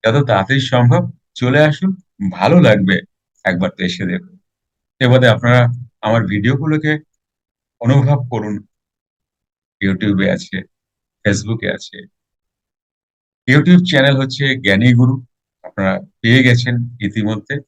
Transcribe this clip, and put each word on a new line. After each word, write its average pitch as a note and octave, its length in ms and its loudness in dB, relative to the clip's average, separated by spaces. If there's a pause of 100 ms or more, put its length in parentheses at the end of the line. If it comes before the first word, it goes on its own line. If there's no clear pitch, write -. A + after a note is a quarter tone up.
যত B2 200 0
তাড়াতাড়ি A#2 360 0
সম্ভব B2 500 0 (220)
চলে B2+ 300 -2
আসুন, F#3 320 -2 (360)
ভালো G2+ 280 2
লাগবে G2 420 2 (420)
একবার F#2 260 -2
তো F#2 140 -10
এসে F#2 220 -6
দেখুন। F2+ 320 -8 (640)
এবারে B2+ 280 4
আপনারা A#2+ 400 2 (340)
আমার A2 240 0
ভিডিওগুলোকে D3+ 760 -2 (800)
অনুভব B2+ 520 2
করুন। G#2 340 -8 (1160)
YouTube-এ F#2+ 480 -2
আছে, F#2 260 -8 (680)
Facebook-এ G2+ 480 -4
আছে। - 320 -16 (1400)
YouTube F3 380 4
চ্যানেল C#3 320 2
হচ্ছে C3+ 380 -4
জ্ঞানী A2 380 2
গুরু, B2 320 2 (380)
আপনারা F#2+ 360 -4 (220)
পেয়ে B2 220 4
গেছেন B2 320 0 (260)
ইতিমধ্যে। G#2 540 -6 (120)